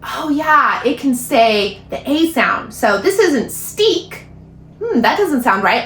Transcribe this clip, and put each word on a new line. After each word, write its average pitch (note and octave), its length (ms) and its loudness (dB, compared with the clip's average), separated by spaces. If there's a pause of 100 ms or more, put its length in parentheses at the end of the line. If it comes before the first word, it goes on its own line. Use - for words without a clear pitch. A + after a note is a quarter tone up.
Oh - 280 -8
yeah, D4 540 2
it B3+ 140 0
can C4+ 160 0
say A3 640 0 (100)
the - 200 -8
A D#4+ 220 2
sound. - 400 -2
So G#3 260 0
this F4+ 200 0
isn't D4 320 2
steak. - 760 -4 (580)
Hmm, G#4+ 200 0
that - 160 2
doesn't D4+ 240 0
sound G3+ 200 0
right. G#3 240 0